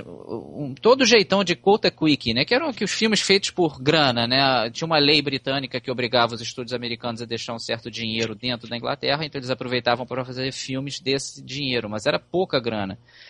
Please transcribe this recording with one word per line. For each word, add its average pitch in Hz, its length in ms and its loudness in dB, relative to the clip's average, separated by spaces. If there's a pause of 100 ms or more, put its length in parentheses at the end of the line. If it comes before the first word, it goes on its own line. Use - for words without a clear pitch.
um, 117 720 -10
todo 262 260 6
jeitão 202 360 6
de 170 140 0
Kota 202 340 4
Quick, 143 440 2
né? 135 100 2
Que 240 100 2
eram 302 180 0
que 208 120 -4
os 190 80 -4
filmes 220 300 2
feitos - 280 2
por 156 320 0
grana, 131 440 4
né? 127 440 2
Tinha 160 160 -8
uma 160 120 2
lei 147 240 6
britânica 135 580 -4
que 135 100 -8
obrigava 120 440 2
os 113 80 -12
estúdios 120 320 -8
americanos 120 480 -6
a - 20 -6
deixar 117 300 -6
um 117 40 -10
certo 117 320 -6
dinheiro 113 440 -4
dentro 120 340 -8
da 117 80 -6
Inglaterra, 135 480 -4
então 143 140 -10
eles 127 120 -8
aproveitavam 123 560 0
para 123 180 -6
fazer 131 280 -6
filmes 135 480 -8
desse 135 420 -4
dinheiro, 127 460 -4
mas 107 180 -6
era 151 120 0
pouca 175 420 -2
grana. 107 380 -4 (320)